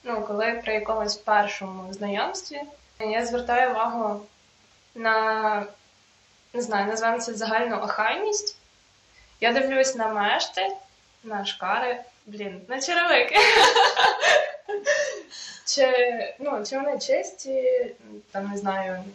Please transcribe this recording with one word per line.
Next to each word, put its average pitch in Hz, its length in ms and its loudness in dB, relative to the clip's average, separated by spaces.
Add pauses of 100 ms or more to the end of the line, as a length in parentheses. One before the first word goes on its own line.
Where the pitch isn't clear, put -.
ну, 226 240 -4
коли 226 380 -2
при 220 80 -2
якомусь 214 420 -2
першому 196 760 0
знайомстві, 285 680 -4 (380)
я 220 260 -2
звертаю 247 460 0
увагу 220 500 -2 (760)
на, 220 720 0 (880)
не 240 80 -4
знаю, 208 260 0
називаємо 226 340 0
це 233 120 -8
загальну 220 500 -2
охайність. 339 720 -2 (880)
Я 233 120 2
дивлюсь 262 420 2
на 226 120 -2
мешти, 208 600 -2 (560)
на 202 220 -8
шкари, 240 520 -2 (280)
блін, 202 420 -12
на 262 140 -6
черевики. 339 540 2
<laughs> 415 40 8 (2250)
Чи, 262 280 4 (460)
ну, 254 260 -4
чи 269 140 -6
вони 285 200 -2
чисті, 262 840 0 (460)
там, 196 200 -6
не 202 60 -6
знаю. 190 460 -4 (120)